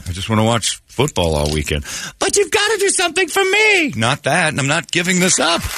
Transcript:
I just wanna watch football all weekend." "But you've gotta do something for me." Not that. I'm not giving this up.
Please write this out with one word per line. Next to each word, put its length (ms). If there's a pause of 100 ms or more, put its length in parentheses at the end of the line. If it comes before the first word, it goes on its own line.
I 40
just 180
wanna 140
watch 320 (120)
football 460
all 180
weekend." 320 (340)
"But 180
you've 140
gotta 280
do 120
something 380
for 160
me." 520
Not 280
that. 340
I'm 80
not 240
giving 300
this 200
up. 220 (160)